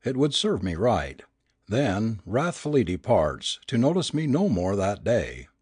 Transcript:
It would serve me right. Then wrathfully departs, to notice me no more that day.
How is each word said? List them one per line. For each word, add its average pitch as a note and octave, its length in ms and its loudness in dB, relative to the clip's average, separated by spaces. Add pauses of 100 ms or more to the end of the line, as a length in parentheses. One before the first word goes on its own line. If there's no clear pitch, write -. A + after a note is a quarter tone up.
It C3 120 -2
would C#3+ 160 2
serve G3 300 0
me F2+ 140 -2
right. F2 460 0 (440)
Then A2 580 0
wrathfully D3 600 0
departs, F2 800 0
to A2+ 120 -2
notice D3+ 360 2
me D3+ 140 0
no F3 200 2
more F#2+ 280 0
that G2+ 260 -2
day. B1+ 460 -2 (140)